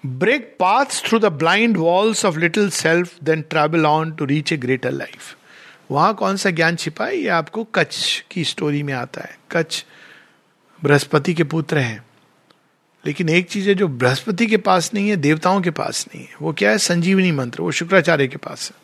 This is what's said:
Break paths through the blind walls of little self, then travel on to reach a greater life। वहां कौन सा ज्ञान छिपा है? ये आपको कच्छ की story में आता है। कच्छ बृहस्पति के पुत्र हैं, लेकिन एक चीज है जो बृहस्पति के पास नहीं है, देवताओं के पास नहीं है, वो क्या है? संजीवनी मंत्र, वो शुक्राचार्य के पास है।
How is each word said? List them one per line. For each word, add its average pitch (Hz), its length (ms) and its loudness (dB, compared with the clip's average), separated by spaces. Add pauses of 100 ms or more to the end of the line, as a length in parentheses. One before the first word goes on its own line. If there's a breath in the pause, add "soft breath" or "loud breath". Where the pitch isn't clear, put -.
(180)
Break 233 220 2 (220)
paths 240 420 2
through 220 260 2
the 147 120 -4
blind 202 340 4
walls 185 540 2
of 160 140 -2
little 190 420 0
self, 175 220 2 (160)
then 160 180 0 (120)
travel 156 300 2
on 156 220 2
to 156 160 -8
reach 143 300 -2
a 156 60 -2
greater 127 340 -2
life। - 460 -12 (520 loud breath)
वहां 165 240 2
कौन 196 220 -2
सा 196 140 0
ज्ञान 165 260 0
छिपा 175 300 -6
है? - 100 -4
ये 254 120 -2
आपको 180 360 -2
कच्छ - 640 -2
की 170 140 -4
story 147 380 -2
में 139 120 -6
आता 120 260 -8
है। - 180 -16 (140)
कच्छ 165 320 -2 (1000 loud breath)
बृहस्पति 143 500 2
के 160 100 2
पुत्र 156 340 -2
हैं, 117 260 -4 (1000)
लेकिन 156 220 -2
एक 175 220 2
चीज 196 180 -2
है 202 60 4
जो 185 140 0
बृहस्पति 135 580 0
के 214 100 2
पास 185 380 0
नहीं 202 140 0
है, 208 80 0
देवताओं 156 440 2
के 175 100 0
पास - 440 -6
नहीं 127 120 -18
है, - 160 -20
वो 156 100 -4
क्या 196 180 2
है? 214 80 4
संजीवनी 180 540 2
मंत्र, 127 300 -4
वो 170 80 -2
शुक्राचार्य 165 580 2
के - 80 -10
पास - 340 -12
है। - 140 -20